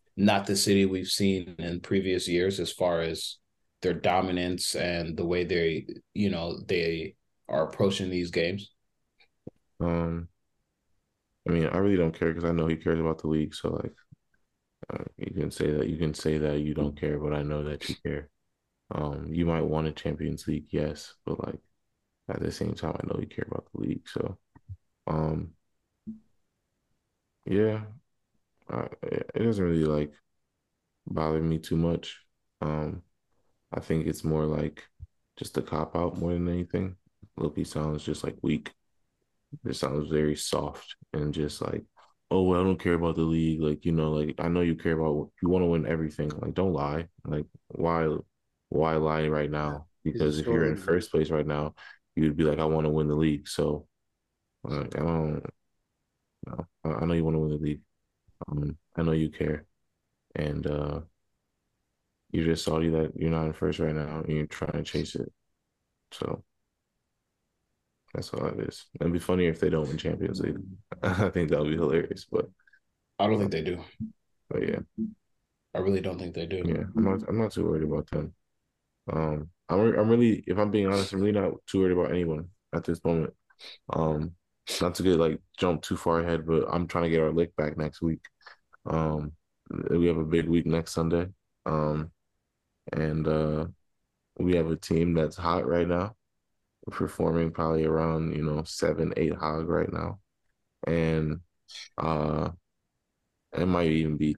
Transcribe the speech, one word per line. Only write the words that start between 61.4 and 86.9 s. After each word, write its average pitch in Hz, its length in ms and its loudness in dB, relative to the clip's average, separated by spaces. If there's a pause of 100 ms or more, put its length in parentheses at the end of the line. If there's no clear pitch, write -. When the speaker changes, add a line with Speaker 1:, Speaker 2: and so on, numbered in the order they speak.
Speaker 2:
you're 82 140 2
just 82 200 2
salty 82 240 2
that 80 260 2
you're 80 140 0
not 80 160 2
in 78 80 -2
first 80 260 -2
right 78 140 0
now 78 280 -4
and - 140 -6
you're 76 120 -2
trying - 260 -6
to 78 100 -4
chase - 320 -4
it. - 160 -6 (800)
So - 320 -6 (1700)
that's - 200 -8
all - 140 -2
it - 200 -6
is. - 200 -12 (120)
It'd 85 140 2
be 87 60 2
funny 90 260 2
if 80 140 2
they 80 100 4
don't 78 180 2
win 76 100 -4
Champions 80 440 -2
League. - 160 -2 (240)
<laughs> - 220 -12
I 98 260 2
think 87 200 2
that 73 100 4
would 76 100 2
be 78 60 0
hilarious, 80 560 0
but - 180 0 (720)
Speaker 1:
I 101 80 4
don't 107 120 4
think 98 120 2
they 80 100 0
do. 87 220 -4 (640)
Speaker 2:
but - 180 -2
yeah. - 120 0 (960)
Speaker 1:
I 90 40 -2
really 95 220 2
don't 90 180 -4
think 90 140 -8
they 85 120 -6
do. 82 200 -4
Speaker 2:
Yeah, 85 180 0 (120)
I'm 110 80 4
not, 95 240 2
I'm 107 120 0
not 110 120 0
too 87 140 0
worried 78 180 2
about 76 260 -2
them. 78 240 -4 (760)
Um, 78 380 -2 (200)
I'm 87 120 4
re-, 113 160 6
I'm 107 120 6
really, 117 380 6
if 92 100 0
I'm 104 140 2
being 101 160 4
honest, 98 260 2
I'm 95 80 0
really 104 180 4
not 92 140 2 (140)
too 98 120 0
worried 92 180 4
about 87 140 2
anyone 85 380 -2 (240)
at 85 100 -2
this 82 200 -2
moment. 82 300 2 (580)
Um, 80 440 0 (460)
not 87 140 2
to - 80 -2
get, 90 140 6
like, 80 220 4 (180)
jump 85 240 2
too - 160 -4
far 82 220 2
ahead, 85 260 0
but 80 260 2
I'm 87 160 0
trying 85 180 0